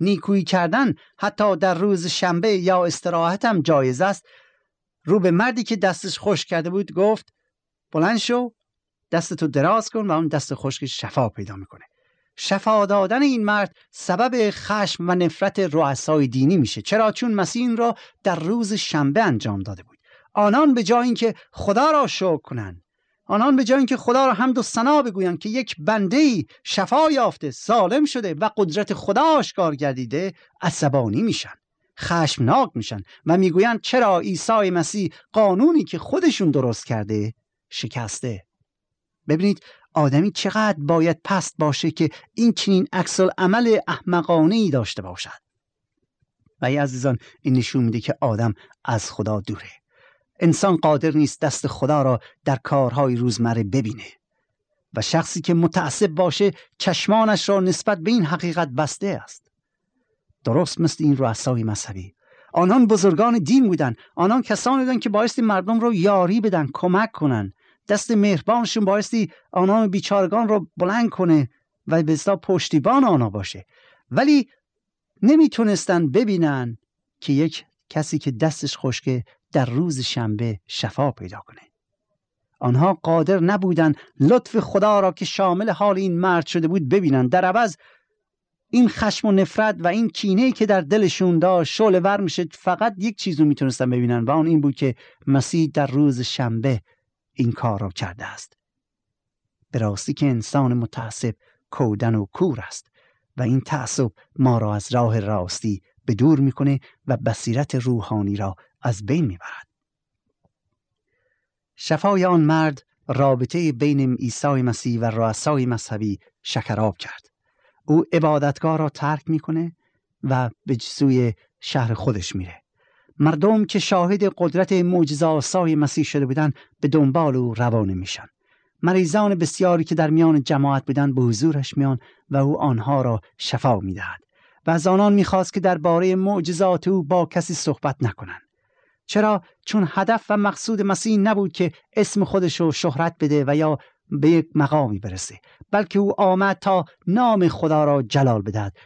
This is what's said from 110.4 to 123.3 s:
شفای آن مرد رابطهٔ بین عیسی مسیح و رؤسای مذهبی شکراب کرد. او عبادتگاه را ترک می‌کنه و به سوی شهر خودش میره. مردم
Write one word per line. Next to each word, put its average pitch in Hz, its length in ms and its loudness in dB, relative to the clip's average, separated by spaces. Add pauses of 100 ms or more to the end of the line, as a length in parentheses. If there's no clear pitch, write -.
شفای 185 480 0
آن 180 160 4
مرد 156 420 2 (260)
رابطهٔ 135 640 0
بین 135 440 0
عیسی 120 320 -4
مسیح 127 520 -2
و 113 40 -2
رؤسای 117 640 -2
مذهبی 107 520 -6 (240)
شکراب 107 540 -4
کرد. - 260 -18 (640)
او 156 280 2
عبادتگاه 151 640 0
را 156 100 -2
ترک 147 380 -6
می‌کنه 160 460 -4 (500)
و 127 280 -2 (160)
به 131 140 -2
سوی 127 520 0 (280)
شهر 117 340 -2
خودش 98 420 -4
میره. 90 260 -10 (560)
مردم 165 460 2